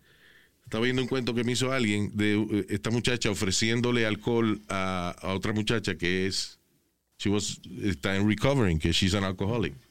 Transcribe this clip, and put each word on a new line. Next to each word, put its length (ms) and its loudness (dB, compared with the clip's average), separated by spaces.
estaba 180 -2
viendo 200 2
un 40 -2
cuento 280 -2
que 100 0
me 80 0
hizo 200 0
alguien 440 0
de, 180 4
eh, 360 0
esta 200 -2
muchacha 400 2
ofreciéndole 720 0
alcohol 640 0
a, 520 -2
a 140 -6
otra 180 -4
muchacha 440 -2
que 300 0
es, 320 -6
she 120 -2
was, 300 -2
está 320 0
en 120 2
recovering, 520 2
que 120 2
she's 220 2
an 80 0
alcoholic. 520 -2